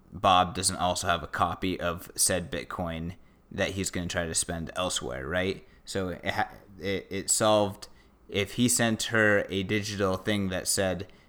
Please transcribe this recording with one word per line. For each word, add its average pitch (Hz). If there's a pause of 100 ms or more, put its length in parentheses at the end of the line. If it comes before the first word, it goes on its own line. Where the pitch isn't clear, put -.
(120)
Bob 92
doesn't 92
also 90
have 85
a 78
copy 90
of 87
said 87
Bitcoin 85 (360)
that 92
he's 95
gonna 87
try 87
to 80
spend 82
elsewhere, 67
right? 92 (180)
So 95
it 87
ha-, 104 (300)
it, 92
it 95
solved, 107 (420)
if 101
he 120
sent 113
her 107
a 98
digital 101
thing 101
that 90
said, 92 (220)